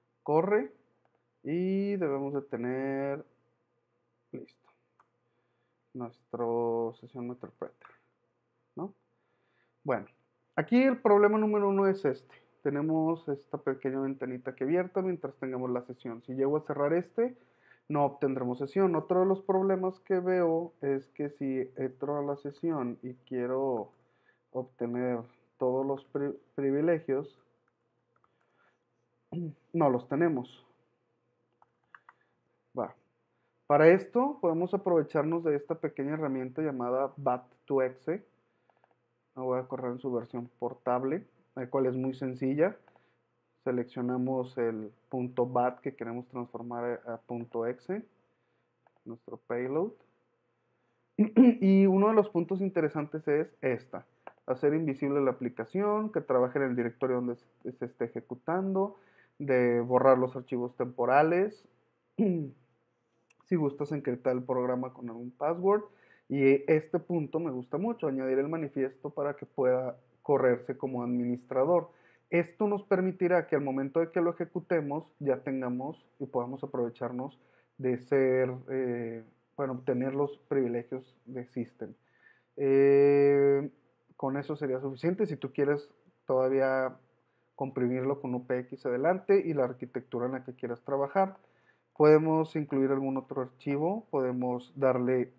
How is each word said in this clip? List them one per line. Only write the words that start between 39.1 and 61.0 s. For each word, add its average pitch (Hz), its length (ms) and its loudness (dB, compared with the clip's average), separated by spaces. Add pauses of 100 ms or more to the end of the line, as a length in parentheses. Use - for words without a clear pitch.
La 131 80 -12
voy 127 160 0
a 127 80 -6
correr 127 260 -6
en 127 60 -8
su 127 140 -6
versión 120 460 -6
portable, 131 680 -2 (280)
la 127 160 -8
cual 135 160 2
es 127 80 0
muy 131 180 -2
sencilla. 135 640 -2 (880)
Seleccionamos 127 920 -4
el 110 340 -4 (160)
punto 127 380 -2
bat 123 340 0
que 135 140 -8
queremos 117 340 -10
transformar 120 760 -8
a, 117 80 -8
a - 40 -12
punto 117 480 -6
exe, 185 380 -8 (1000)
nuestro 117 320 -16
payload. 135 540 -4 (1200)
<clears throat> 233 440 6
Y 196 260 6
uno 196 220 4
de 226 60 2
los 208 140 4
puntos 175 320 -2
interesantes 156 640 -4
es 151 360 -2
esta, 117 420 -4 (420)
hacer 143 280 0
invisible 143 480 0
la 135 80 2
aplicación, 208 800 -4
que 165 100 -2
trabaje 127 380 0
en 139 60 2
el 127 120 -2
directorio 123 400 -2
donde 123 200 -4
se, - 360 -16
se 123 140 -10
esté 120 200 -6
ejecutando, 190 920 -4 (400)
de 123 420 2
borrar 127 380 6
los 127 180 -2
archivos 123 400 -6
temporales, 147 920 2 (500)